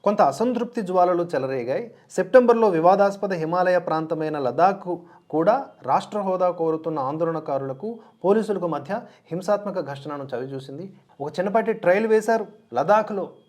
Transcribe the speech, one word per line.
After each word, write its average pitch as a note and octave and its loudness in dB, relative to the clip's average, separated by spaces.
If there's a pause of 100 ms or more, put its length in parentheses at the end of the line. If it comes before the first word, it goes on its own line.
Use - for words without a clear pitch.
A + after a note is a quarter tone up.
కొంత G#3 2
అసంతృప్తి A#3 0
జ్వాలలు F3+ 2
చెలరేగాయి. C3+ -4 (200)
సెప్టెంబర్లో A3+ 4
వివాదాస్పద G3 4
హిమాలయ F3+ 0
ప్రాంతమైన D#3 -2
లదాఖ్ E3+ 0 (320)
కూడా G3+ 2 (160)
రాష్ట్ర F#3 -2
హోదా F#3 0
కోరుతున్న D#3+ -4
ఆందోళనకారులకు D#3 -4 (260)
పోలీసులకు G3 0
మధ్య E3 -6 (300)
హింసాత్మక F#3+ -2
ఘర్షణను C#3 -10
చవిచూసింది. C#3 -10 (280)
ఒక D3 -8
చిన్నపాటి G3+ 0
ట్రయల్ G3 2
వేశారు A3 2 (280)
లదాఖ్లో G3 0 (180)